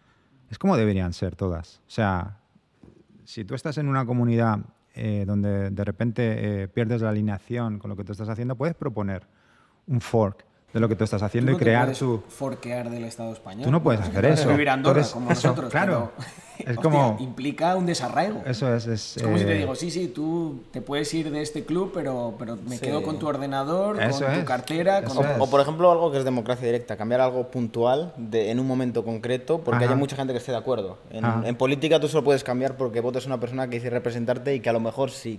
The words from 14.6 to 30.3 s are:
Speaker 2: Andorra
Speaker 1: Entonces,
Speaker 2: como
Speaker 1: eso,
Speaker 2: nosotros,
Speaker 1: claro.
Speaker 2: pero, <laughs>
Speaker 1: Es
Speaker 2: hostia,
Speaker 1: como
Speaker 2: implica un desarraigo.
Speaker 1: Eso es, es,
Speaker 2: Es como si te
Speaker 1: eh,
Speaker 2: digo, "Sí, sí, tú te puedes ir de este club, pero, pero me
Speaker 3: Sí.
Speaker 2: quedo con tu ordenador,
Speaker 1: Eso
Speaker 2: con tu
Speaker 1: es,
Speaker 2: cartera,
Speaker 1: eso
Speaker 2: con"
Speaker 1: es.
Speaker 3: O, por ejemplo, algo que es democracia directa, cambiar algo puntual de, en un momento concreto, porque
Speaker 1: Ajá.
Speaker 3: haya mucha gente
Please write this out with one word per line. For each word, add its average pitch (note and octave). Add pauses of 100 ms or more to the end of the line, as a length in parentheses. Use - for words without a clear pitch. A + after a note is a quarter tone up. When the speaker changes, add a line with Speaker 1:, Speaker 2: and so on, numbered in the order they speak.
Speaker 2:
Andorra C3+
Speaker 1:
Entonces, D3
Speaker 2:
como B2
Speaker 1:
eso, -
Speaker 2:
nosotros, B2
Speaker 1:
claro. D3
Speaker 2:
pero, -
<laughs> - (200)
Speaker 1:
Es - (100)
Speaker 2:
hostia, A#2+
Speaker 1:
como C#3
Speaker 2:
implica C3+
un F#3
desarraigo. D#3+
Speaker 1:
Eso B2+
es, A#2
es, A2+
Speaker 2:
Es A2+
como G#2+
si G2+
te G2+
Speaker 1:
eh, -
Speaker 2:
digo, -
"Sí, E3+
sí, F3
tú D#3 (100)
te A#2
puedes C#3+
ir D#3
de D3
este D3+
club, F3+
pero, B2+
pero A#2 (120)
me B2
Speaker 3:
Sí. A2+
Speaker 2:
quedo D3
con D#3
tu D#3+
ordenador, C#3+
Speaker 1:
Eso C3+
Speaker 2:
con C3+
tu F3
Speaker 1:
es, E3+
Speaker 2:
cartera, D#3+
Speaker 1:
eso C3
Speaker 2:
con" C#3
Speaker 1:
es. C#3
Speaker 3:
O, C3
por C#3
ejemplo, D#3+
algo E3
que C#3
es C3+
democracia B2
directa, A#2
cambiar A#2
algo B2+
puntual B2
de, A2
en A#2+
un C3
momento B2+
concreto, A#2+
porque A#2+
Speaker 1:
Ajá. B2
Speaker 3:
haya C3
mucha C#3
gente C3